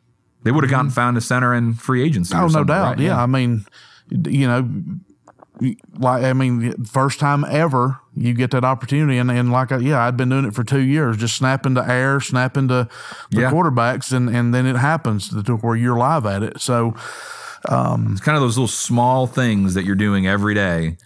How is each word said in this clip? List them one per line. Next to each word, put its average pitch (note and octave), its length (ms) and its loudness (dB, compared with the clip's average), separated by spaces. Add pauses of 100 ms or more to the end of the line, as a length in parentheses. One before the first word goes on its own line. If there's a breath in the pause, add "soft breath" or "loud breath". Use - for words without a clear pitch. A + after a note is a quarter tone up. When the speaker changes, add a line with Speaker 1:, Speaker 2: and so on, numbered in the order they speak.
(440)
Speaker 1:
They A2+ 80 2
would D3+ 120 2
have C3 80 0
gone C3 140 2
Speaker 2:
Mm-hmm. C3+ 80 -2
Speaker 1:
found B2 240 2
a A2 40 0
center B2 320 0
in A#2 200 0
free B2 300 -2
agency D#3+ 300 0
or F3 40 0
Speaker 2:
Oh, F3+ 60 2
no E3+ 60 4
Speaker 1:
something, D3+ 180 2
Speaker 2:
doubt. E3+ 160 2
Speaker 1:
right? C3 160 0
Speaker 2:
Yeah. C#3 80 2 (100)
Speaker 1:
Yeah. A#2+ 60 2
Speaker 2:
I - 20 2
mean, B2 400 0 (560 loud breath)
d-, D#3 160 -2
you C3+ 100 2
know, B2 220 0 (880)
y-, B2+ 160 -2 (220)
like, B2+ 260 0
I C3 100 2
mean, B2 520 0
first C3+ 340 0
time C#3+ 300 2
ever C3 500 0 (160)
you A#2+ 180 0
get A#2+ 180 0
that B2+ 120 0
opportunity. C3+ 540 0
And, B2 120 2
and B2 220 0
like, B2+ 220 0
I, C3 60 0
yeah, B2+ 260 2
I'd B2 100 0
been B2+ 140 0
doing C3+ 160 2
it G2+ 80 -4
for A#2+ 100 -2
two C3+ 180 0
years, C3 360 2
just A2+ 180 -2
snapping C3 400 0
to B2+ 140 0
air, C3 320 2
snapping C3 480 0
to B2+ 180 2 (440 loud breath)
the A2+ 100 2
Speaker 1:
Yeah. C3 100 2
Speaker 2:
quarterbacks, C3 600 0
and, B2 160 2
and A#2+ 240 2
then B2+ 120 2
it B2+ 120 0
happens B2+ 520 0
to, G#2 140 -4
to A#2+ 140 0
where A2+ 180 -2
you're A#2+ 220 0
live C3 300 0
at G2 140 -2
it. - 200 -6
So, A#2 340 0 (720 loud breath)
um, B2 460 0
Speaker 1:
It's F#2+ 80 -6
kind D3+ 160 0
of C#3+ 40 0
those A#2 160 0
little B2+ 120 0
small B2 580 0
things G#2 460 0
that F#2+ 100 -2
you're G2 120 -2
doing G2 300 0
every G2+ 280 0
day E2+ 520 -2